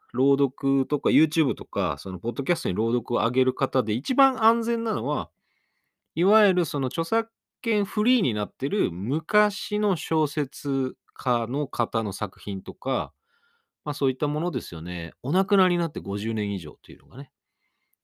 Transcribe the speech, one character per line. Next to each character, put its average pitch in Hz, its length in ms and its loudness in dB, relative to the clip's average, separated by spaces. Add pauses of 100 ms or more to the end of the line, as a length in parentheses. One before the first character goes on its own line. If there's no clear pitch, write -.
(140)
朗 135 240 4
読 139 480 0
と 143 140 -2
か 113 100 2
YouTube 147 460 4
と - 100 -12
か、 87 320 -2
そ 95 140 -10
の 90 80 -6
ポ 117 100 -4
ッ 117 40 -6
ド 131 100 -6
キ 170 100 0
ャ - 20 2
ス - 80 -12
ト 110 60 -2
に 90 60 -2
朗 113 180 0
読 120 220 -2
を 101 100 2
上 120 60 2
げ 123 140 4
る 127 80 2
方 131 280 0
で 107 120 0
一 131 200 -2
番 254 300 2
安 233 180 4
全 226 220 -2
な 226 100 -2
の 117 120 -2
は、 131 260 -4 (840)
い 165 80 0
わ 208 220 6
ゆ 190 80 4
る 175 120 2
そ 147 140 -4
の 131 80 0
著 165 180 -4
作 214 260 -2 (300)
権 208 240 0
フ 208 180 -2
リ 247 160 4
ー - 20 2
に 131 120 2
な 104 120 0
っ 101 60 -14
て - 180 -6
る 170 220 2
昔 165 880 0
の 208 160 2
小 156 320 0
説 135 680 -2 (200)
家 117 320 -2
の 135 200 -2
方 113 360 -2
の 101 100 -2
作 - 260 -6
品 98 220 -6
と - 140 -12
か、 104 360 -4 (720)
ま 151 80 -6
あ、 - 40 -4
そ 139 120 0
う 135 40 4
い - 20 -2
っ 131 40 -6
た 147 100 -2
も 147 120 -2
の 170 120 -2
で 135 100 -4
す - 140 -12
よ 80 80 -8
ね。 85 300 -8 (100)
お 135 80 -4
亡 190 140 2
く 196 120 2
な 185 100 4
り 175 60 2
に 175 60 0
な 170 80 0
っ 156 40 -6
て - 80 -6
五 - 200 -4
十 113 160 -2
年 104 180 -2
以 95 60 -2
上 80 240 -12
と - 80 -18
い 67 40 -12
う - 40 -20
の 71 80 -20
が 90 100 -16
ね、 139 140 -14 (720)